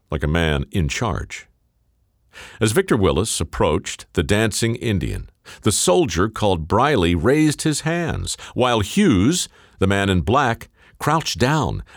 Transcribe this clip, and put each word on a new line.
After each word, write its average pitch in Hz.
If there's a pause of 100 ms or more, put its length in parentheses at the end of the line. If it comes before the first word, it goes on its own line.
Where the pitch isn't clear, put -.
like 80
a 76
man 78
in 85
charge. - (1120)
As 110
Victor 170
Willis 90
approached -
the 90
dancing 110
Indian, 62 (320)
the 107
soldier 113
called 92
Briley 104
raised 139
his 156
hands, 156 (180)
while 120
Hughes, 143 (300)
the 95
man 98
in 92
black, 117 (300)
crouched -
down 120 (140)